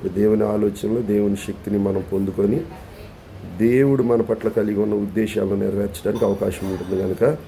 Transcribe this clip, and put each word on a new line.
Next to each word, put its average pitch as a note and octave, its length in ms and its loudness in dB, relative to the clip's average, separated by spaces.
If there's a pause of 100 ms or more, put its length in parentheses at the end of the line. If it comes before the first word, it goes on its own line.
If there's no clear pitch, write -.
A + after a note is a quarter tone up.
(140)
దేవుని G#2+ 300 4
ఆలోచనలు, G#2+ 580 0
దేవుని G#2 340 2
శక్తిని G2+ 420 -4
మనం G2 260 0 (100)
పొందుకొని, G2+ 480 0 (960)
దేవుడు C3 460 4
మన A#2 180 2
పట్ల A2 280 0
కలిగి G#2 320 0
ఉన్న G#2+ 120 2
ఉద్దేశాలను G2+ 640 0
నెరవేర్చడానికి G2+ 720 -2
అవకాశం G2 460 -2
ఉంటుంది F#2 300 -4
కనుక A2+ 360 2 (100)